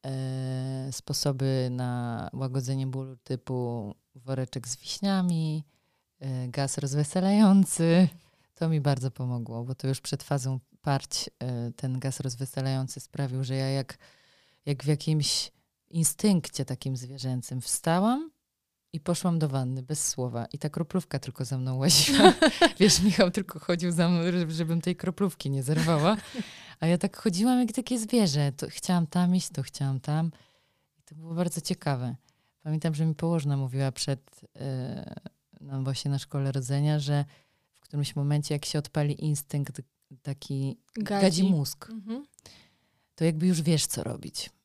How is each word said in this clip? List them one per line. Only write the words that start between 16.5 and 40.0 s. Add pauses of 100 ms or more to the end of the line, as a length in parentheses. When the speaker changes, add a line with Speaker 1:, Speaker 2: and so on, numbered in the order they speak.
Speaker 1:
takim
zwierzęcym
wstałam (600)
i
poszłam
do
wanny
bez
słowa.
I
ta
kroplówka
tylko
za
mną
łaziła. (220)
Speaker 2:
<laughs>
Speaker 1:
Wiesz,
Michał
tylko
chodził
za
mną,
żeby,
żebym
tej
kroplówki
nie
zerwała. (640)
A
ja
tak
chodziłam
jak
takie
zwierzę.
To
chciałam
tam
iść,
to
chciałam
tam. (680)
I
to
było
bardzo
ciekawe. (480)
Pamiętam,
że
mi
położna
mówiła
przed, (140)
e, (460)
no
właśnie
na
szkole
rodzenia,
że (480)
w
którymś
momencie,
jak
się
odpali
instynkt (400)